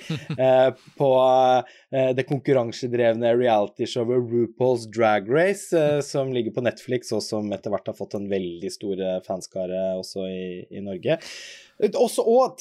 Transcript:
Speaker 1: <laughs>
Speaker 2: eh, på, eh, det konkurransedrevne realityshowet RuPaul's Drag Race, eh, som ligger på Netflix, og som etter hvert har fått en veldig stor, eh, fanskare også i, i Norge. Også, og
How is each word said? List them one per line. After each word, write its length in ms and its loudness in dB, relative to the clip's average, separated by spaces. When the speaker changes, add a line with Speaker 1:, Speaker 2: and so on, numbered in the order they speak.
Speaker 1:
<laughs> 240 -10
Speaker 2:
eh, 320 6
på, 120 2
eh, 240 0
det 140 -2
konkurransedrevne 1080 2
realityshowet 920 0
RuPaul's 580 0
Drag 400 2
Race, 480 0
eh, 300 2
som 260 -4
ligger 240 -2
på 80 -4
Netflix, 480 -4
og 140 0
som 260 -4
etter 220 -6
hvert 160 -6
har 80 -10
fått 180 -10
en 160 -6
veldig 400 -4
stor, 300 -6
eh, 240 -2
fanskare 560 -6
også 300 -8
i, 160 -8
i 140 -12
Norge. 320 -4
Også, 400 0
og 380 4